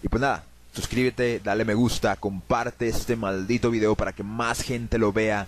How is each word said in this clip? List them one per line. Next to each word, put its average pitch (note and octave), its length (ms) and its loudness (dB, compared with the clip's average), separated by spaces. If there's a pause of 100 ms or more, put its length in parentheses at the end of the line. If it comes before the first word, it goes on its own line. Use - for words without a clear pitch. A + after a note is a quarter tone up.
y - 60 -2
pues A2+ 120 0
nada, C3 240 0 (300)
suscríbete, B2 680 0
dale G#2 220 0
me A2 80 0
gusta, A2 440 2
comparte A#2 720 -2
este A#2 300 0
maldito G#2 540 0
video G#2+ 240 4
para G2 180 -2
que G#2 100 -10
más A#2 380 -4
gente A#2+ 380 -4
lo G#2+ 120 4
vea. G#2 380 0